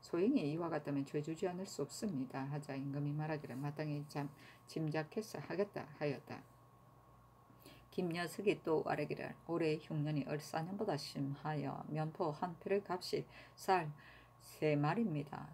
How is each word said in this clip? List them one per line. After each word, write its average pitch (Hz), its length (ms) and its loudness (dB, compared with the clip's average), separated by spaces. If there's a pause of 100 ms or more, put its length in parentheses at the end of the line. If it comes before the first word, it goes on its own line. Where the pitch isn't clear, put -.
"소인이 180 520 4
이와 165 160 0
같다면 147 360 0
죄주지 160 440 -2
않을 180 180 -4
수 - 160 -4
없습니다." 139 640 -2
하자, 139 320 -4
임금이 143 360 0
말하기를, 151 440 -2
"마땅히 147 520 -2
잠-, 147 220 -4 (360)
짐작해서 156 720 -2
하겠다." 170 460 -2 (120)
하였다. 139 420 -2 (1500)
김여석이 175 720 2
또 160 240 4
아뢰기를, 147 480 -2 (140)
"올해 165 280 4
흉년이 151 520 0
얼사년보다 165 680 0
심하여 143 920 -2
면포 156 420 0
한 165 300 -2
표의 202 260 4
값이 180 400 0 (280)
쌀 175 360 4 (520)
세 151 320 4
마리입니다. 151 800 2